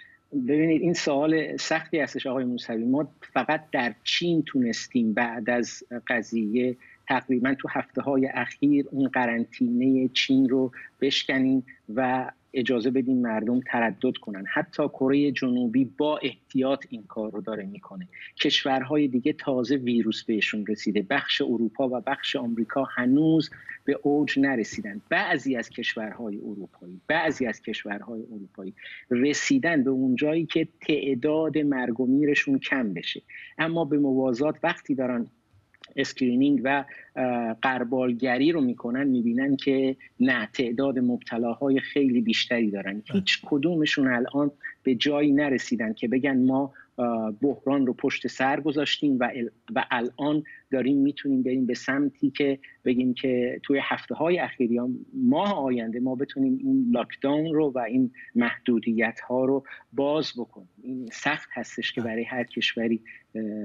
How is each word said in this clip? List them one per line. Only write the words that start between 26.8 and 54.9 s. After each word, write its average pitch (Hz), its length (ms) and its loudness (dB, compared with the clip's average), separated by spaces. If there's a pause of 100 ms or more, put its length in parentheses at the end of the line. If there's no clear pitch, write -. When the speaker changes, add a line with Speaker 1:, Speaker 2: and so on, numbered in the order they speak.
Speaker 1:
بعضی 160 400 0
از 107 160 -6
کشورهای 220 600 -10 (100)
اروپایی 190 420 -14 (360)
رسیدن 139 760 2
به 135 60 2
اون 131 260 2
جایی 151 300 0
که 160 220 0 (120)
تعداد 151 760 0
مرگ 127 420 0
و 127 60 0
میرشون 139 520 2
کم 120 360 -2
بشه. - 280 -8 (360)
اما 165 260 0
به 143 140 2
موازات 131 640 2
وقتی 165 320 -2
دارن 123 320 -2 (720)
اسکرینینگ 131 680 2
و، 139 200 0 (320)
اه، 120 380 -2
غربالگری 127 960 0
رو 165 80 0
می‌کنن، 123 440 0
می‌بینن 127 520 2
که 135 400 2 (240)
نه، 123 320 2
تعداد 131 460 0
مبتلاهای 123 800 0
خیلی 127 400 2
بیشتری 113 500 0
دارن. 98 220 -4
Speaker 2:
بله. 107 100 -8 (100)
Speaker 1:
هیچ 190 320 0
کدومشون 151 640 2
الان 127 420 2 (320)
به 131 120 2
جایی 147 380 4
نرسیدن 123 600 0
که 117 160 -4
بگن 127 360 2
ما، 131 280 2 (260)
اه، 113 340 -2
بحران 135 540 0
رو 123 60 2
پشت - 340 -2
سر 135 340 0
گذاشتیم 143 600 0
و 120 140 2
ال-، 117 160 -6 (240)
و 131 160 0
الان 143 540 -2 (260)
داریم 135 280 2
می‌تونیم 139 440 0
بریم 127 240 0
به 120 80 0
سمتی 139 560 -2
که 139 280 0 (260)
بگیم 127 300 2
که 123 480 0
توی 139 200 2
هفته‌های 147 560 -2
اخیر 123 340 2
یا 120 160 2 (260)